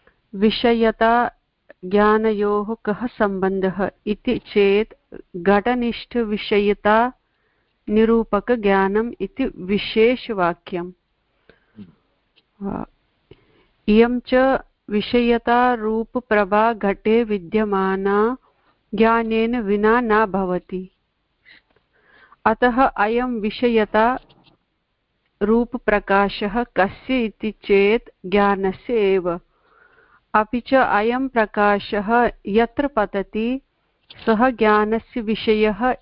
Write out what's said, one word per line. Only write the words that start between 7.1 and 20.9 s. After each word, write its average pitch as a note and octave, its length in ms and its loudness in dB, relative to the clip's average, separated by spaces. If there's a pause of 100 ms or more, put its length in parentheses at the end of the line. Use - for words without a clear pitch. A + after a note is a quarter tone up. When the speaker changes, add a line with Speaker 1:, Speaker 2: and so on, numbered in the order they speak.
Speaker 1:
निरूपकज्ञानम् G#3+ 1300 0
इति A3 360 -6
विशेषवाक्यम्। F#3+ 1400 -2 (880)
Speaker 2:
हम्म। - 920 -18
Speaker 1:
अ, - 140 -8 (1040)
इयं A#3 320 4
च - 140 -4 (560)
विषयता A#3+ 840 0
रूपप्रभा A3 960 0
घटे G#3+ 520 0
विद्यमाना G3+ 1120 -2 (580)
ज्ञानेन A3+ 680 0
विना G#3+ 400 2
न A3 260 2
भवति। F#3 680 -6 (1500)